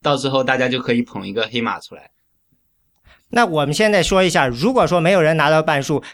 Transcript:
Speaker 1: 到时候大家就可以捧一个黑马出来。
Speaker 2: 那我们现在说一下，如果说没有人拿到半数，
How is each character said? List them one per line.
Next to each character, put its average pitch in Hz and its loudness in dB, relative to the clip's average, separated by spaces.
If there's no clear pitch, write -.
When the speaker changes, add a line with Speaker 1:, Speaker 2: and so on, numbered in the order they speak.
Speaker 1:
到 143 0
时 139 -6
候 135 0
大 131 0
家 127 -2
就 127 -4
可 123 -4
以 120 0
捧 98 -10
一 98 -10
个 110 -4
黑 117 -6
马 104 -4
出 - -20
来。 - -20
Speaker 2:
那 240 2
我 151 0
们 143 -2
现 214 2
在 190 4
说 190 2
一 185 2
下， 156 2
如 135 -2
果 220 2
说 175 0
没 165 2
有 185 2
人 160 2
拿 147 2
到 156 2
半 151 0
数， 135 -2